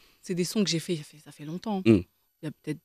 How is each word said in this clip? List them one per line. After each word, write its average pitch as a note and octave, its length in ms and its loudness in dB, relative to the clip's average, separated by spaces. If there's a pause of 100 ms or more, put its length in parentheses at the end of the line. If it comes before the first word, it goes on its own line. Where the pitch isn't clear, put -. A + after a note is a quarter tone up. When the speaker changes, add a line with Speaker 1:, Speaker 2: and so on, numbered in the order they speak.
(220)
Speaker 1:
c'est F#3 140 -6
des F3+ 80 0
sons G#3 200 0
que E3 60 -2
j'ai E3 100 0
fait, E3+ 180 -4
ça D3 60 -10
fait, - 200 -20
ça D3 80 -20
fait D3 140 -16
longtemps. F#3+ 400 -4
Speaker 2:
Mm. A2 140 8 (420)
Speaker 1:
Il D#3 60 -6
y - 20 -6
a - 20 -10
peut-être D3+ 340 -10